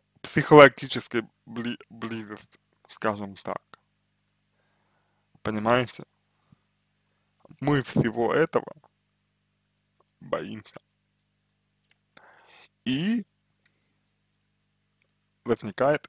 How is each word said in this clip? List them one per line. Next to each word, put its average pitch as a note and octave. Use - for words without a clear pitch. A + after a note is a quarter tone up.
психологической C3+
бли-, A#2
близости, A2
скажем G#2
так. -
Понимаете? A2
Мы C#3
всего A#2
этого -
боимся. G#2
И F#3
возникает A#2+